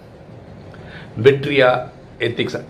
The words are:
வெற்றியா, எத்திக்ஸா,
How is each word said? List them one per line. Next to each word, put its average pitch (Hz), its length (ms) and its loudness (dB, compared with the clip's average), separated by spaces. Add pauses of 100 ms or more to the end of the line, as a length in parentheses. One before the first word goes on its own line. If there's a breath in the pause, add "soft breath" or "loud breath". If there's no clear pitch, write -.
(1200 loud breath)
வெற்றியா, 135 460 4 (480)
எத்திக்ஸா, - 520 -4